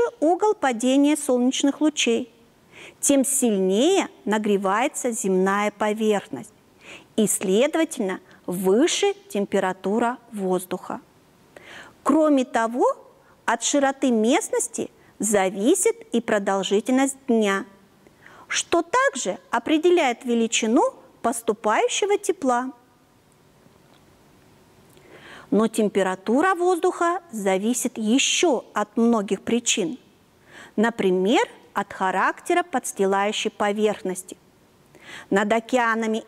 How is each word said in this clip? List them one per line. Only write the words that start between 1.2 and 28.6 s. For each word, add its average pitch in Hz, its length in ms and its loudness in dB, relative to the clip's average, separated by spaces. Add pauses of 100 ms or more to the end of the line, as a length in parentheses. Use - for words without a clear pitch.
лучей, 254 480 0 (720)
тем 277 240 2
сильнее 226 840 2 (160)
нагревается 214 880 0
земная 196 600 0
поверхность 214 800 -2 (640)
и, 214 120 2
следовательно, 240 920 0 (260)
выше 208 680 2 (160)
температура 202 880 -2 (140)
воздуха. 185 680 -4 (1040)
Кроме 294 400 4
того, 247 420 -2 (600)
от - 180 0
широты 269 480 0
местности 240 800 0 (260)
зависит 208 760 0 (160)
и 233 80 0
продолжительность 214 1000 0 (100)
дня, 208 380 0 (840)
что - 340 -2
также 494 560 -2 (120)
определяет 302 760 0
величину 233 680 0 (280)
поступающего 285 960 0
тепла. 262 560 -2 (2750)
Но 214 160 2
температура 214 880 0
воздуха 359 680 0 (100)
зависит 208 680 -2
ещё 233 760 0